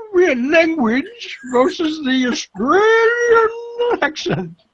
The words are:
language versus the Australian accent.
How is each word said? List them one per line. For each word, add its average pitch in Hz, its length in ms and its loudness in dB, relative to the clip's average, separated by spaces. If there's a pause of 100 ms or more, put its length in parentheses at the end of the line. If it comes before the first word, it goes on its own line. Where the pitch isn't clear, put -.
(360)
language 302 1040 0 (120)
versus 302 520 0
the 254 240 0
Australian 453 1700 0
accent. 190 600 -6 (120)